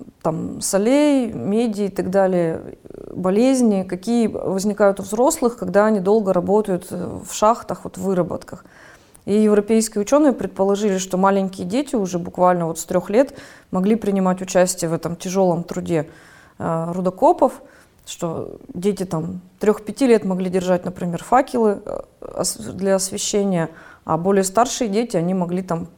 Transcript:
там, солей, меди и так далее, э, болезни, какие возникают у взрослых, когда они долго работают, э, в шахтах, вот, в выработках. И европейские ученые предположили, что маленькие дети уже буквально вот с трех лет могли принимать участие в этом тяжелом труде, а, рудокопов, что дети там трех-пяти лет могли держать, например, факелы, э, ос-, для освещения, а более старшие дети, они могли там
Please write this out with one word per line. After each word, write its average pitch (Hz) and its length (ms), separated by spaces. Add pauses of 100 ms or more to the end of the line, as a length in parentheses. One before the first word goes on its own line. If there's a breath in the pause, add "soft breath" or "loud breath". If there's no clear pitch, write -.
(220)
там, 165 380
солей, 262 720
меди 208 500
и 196 60
так 190 220
далее, 185 500 (240)
э, - 320
болезни, 214 680
какие 208 460
возникают 196 720
у - 20
взрослых, 240 540
когда 190 300
они 220 140
долго 196 320
работают, 185 580
э, 139 280 (100)
в - 60
шахтах, 214 500
вот, - 140
в 185 40
выработках. - 640 (600 loud breath)
И 208 180
европейские 214 600
ученые 277 300
предположили, 196 640
что 185 200
маленькие 190 480
дети 247 300
уже 180 240
буквально 180 460
вот 165 120
с - 60
трех 185 260
лет 262 240 (380 loud breath)
могли 190 240
принимать 196 440
участие 180 480
в 160 60
этом 165 220
тяжелом 180 480
труде, 170 440 (520 loud breath)
а, 165 320
рудокопов, 185 680 (460 soft breath)
что 156 520 (140)
дети 190 320
там 180 360 (180)
трех-пяти 214 480
лет 226 180
могли 185 240
держать, 180 360
например, 180 400
факелы, 233 600
э, 50 160 (400)
ос-, - 160 (160)
для 190 220
освещения, 190 760 (360 loud breath)
а 160 120
более 190 280
старшие 233 440
дети, 220 280
они 175 180
могли 180 280
там 175 240 (120)